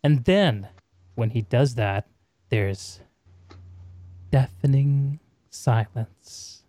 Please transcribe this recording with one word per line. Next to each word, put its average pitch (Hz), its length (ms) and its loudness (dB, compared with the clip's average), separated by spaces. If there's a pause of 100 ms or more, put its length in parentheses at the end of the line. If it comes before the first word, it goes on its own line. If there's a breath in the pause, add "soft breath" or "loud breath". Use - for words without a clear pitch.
And 147 220 2
then, 165 420 2 (480)
when 113 160 -2
he 117 100 -2
does 127 340 0
that, 101 320 -2 (420)
there's 98 500 -4 (1300)
deafening 139 880 0 (300)
silence. - 1200 -6